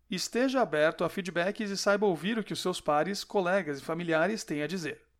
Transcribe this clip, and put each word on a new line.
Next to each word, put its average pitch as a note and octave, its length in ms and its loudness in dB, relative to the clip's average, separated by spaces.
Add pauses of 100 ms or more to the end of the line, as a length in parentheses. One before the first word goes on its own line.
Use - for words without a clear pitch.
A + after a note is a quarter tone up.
Esteja B3+ 520 0
aberto D#3 420 2
a E3 60 2
feedbacks F#3+ 640 -2
e F#3+ 40 -4
saiba G3+ 300 2
ouvir F#3+ 320 0
o G3+ 60 -2
que - 80 -6
os - 100 -6
seus F3+ 180 -2
pares, D#3 440 0
colegas F3+ 560 0
e - 20 -16
familiares E3+ 640 0
têm D3 180 -4
a D3 60 -2
dizer. E3 340 -6 (180)